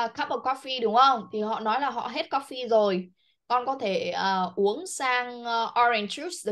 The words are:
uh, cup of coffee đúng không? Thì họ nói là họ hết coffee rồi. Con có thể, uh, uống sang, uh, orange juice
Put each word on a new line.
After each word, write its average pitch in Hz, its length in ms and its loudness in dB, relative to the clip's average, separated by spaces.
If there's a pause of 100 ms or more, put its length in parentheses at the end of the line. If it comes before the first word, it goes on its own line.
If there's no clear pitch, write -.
uh, 226 100 -6
cup 302 120 -2
of 254 140 -4
coffee 262 400 -4
đúng 214 120 0
không? 247 380 6
Thì 214 80 -4
họ 214 200 -4
nói 220 200 0
là 277 100 -2
họ 233 180 -6
hết 302 220 -6
coffee 269 380 -6
rồi. 202 420 2 (380)
Con 247 180 0
có 269 140 -2
thể, 190 320 -2 (340)
uh, 180 100 -10
uống 214 300 0
sang, 247 560 -2
uh, 226 280 -2 (160)
orange 220 200 2
juice 196 460 -10